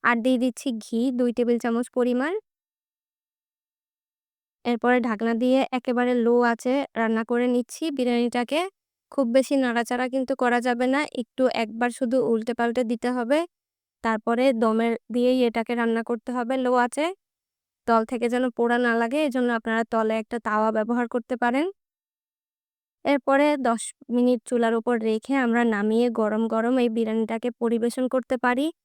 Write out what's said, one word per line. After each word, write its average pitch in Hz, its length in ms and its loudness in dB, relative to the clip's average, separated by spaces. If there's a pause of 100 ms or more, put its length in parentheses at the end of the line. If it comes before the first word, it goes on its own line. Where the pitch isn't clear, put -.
আর 240 140 2
দিয়ে 254 200 2
দিচ্ছি 247 300 -2 (100)
ঘি 226 240 -4 (100)
দুই 247 220 0
টেবিল 240 260 2
চামচ 233 300 -2
পরিমাণ। 247 420 0 (2250)
এরপরে 240 340 2
ঢাকনা 226 360 -2
দিয়ে 254 240 2 (120)
একেবারে 247 460 0
লো 233 260 4
আঁচে 240 300 0 (220)
রান্না 220 280 0
করে 240 240 -2
নিচ্ছি 247 440 -2
বিরিয়ানিটাকে। 240 680 -2 (520)
খুব 277 180 0
বেশি 262 280 2
নাড়াচাড়া 247 520 0
কিন্তু 262 260 -2
করা 240 260 2
যাবে 247 260 0
না, 277 140 2 (120)
একটু 254 300 -4 (120)
একবার 226 360 -2
শুধু 247 340 -2
উল্টে 226 280 0
পাল্টে 233 300 -2
দিতে 240 280 -2
হবে। 254 280 0 (640)
তারপরে 233 500 0
দমের 226 400 2 (160)
দিয়েই 247 360 2
এটাকে 226 300 -2
রান্না 233 280 0
করতে 240 280 -6
হবে 247 260 -4
লো 254 180 0
আঁচে, 247 300 0 (840)
তল 226 180 4
থেকে 240 240 -4
যেন 247 220 0
পোড়া 233 260 0
না 240 180 2
লাগে, 233 280 0
এজন্য 247 300 0
আপনারা 226 360 -2
তলে 220 260 0
একটা 226 240 -6
তাওয়া 214 320 0
ব্যবহার 233 360 0
করতে 247 300 -4
পারেন। 247 280 0 (1400)
এরপরে 285 420 2 (100)
দশ 233 240 0 (280)
মিনিট 247 360 2
চুলার 233 300 0
উপর 240 260 0
রেখে 220 360 -2
আমরা 240 280 2
নামিয়ে 220 440 2
গরম 220 380 0
গরম 226 320 0
এই 240 100 2
বিরিয়ানিটাকে 226 600 -2 (100)
পরিবেশন 233 480 0
করতে 262 300 -2
পারি। 247 280 0 (200)